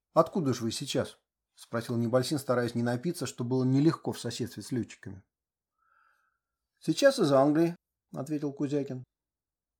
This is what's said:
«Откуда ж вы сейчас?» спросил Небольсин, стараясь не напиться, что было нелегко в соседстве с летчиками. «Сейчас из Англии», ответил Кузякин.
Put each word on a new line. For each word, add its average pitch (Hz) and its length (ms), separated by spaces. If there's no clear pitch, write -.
«Откуда 160 400
ж 110 80
вы 113 100
сейчас?» - 460
спросил 117 420
Небольсин, 127 420
стараясь 123 360
не 117 80
напиться, 123 440
что - 180
было 127 200
нелегко 139 480
в - 60
соседстве 113 440
с - 100
летчиками. 98 500
«Сейчас 269 400
из 160 140
Англии», 151 440
ответил 147 380
Кузякин. 139 520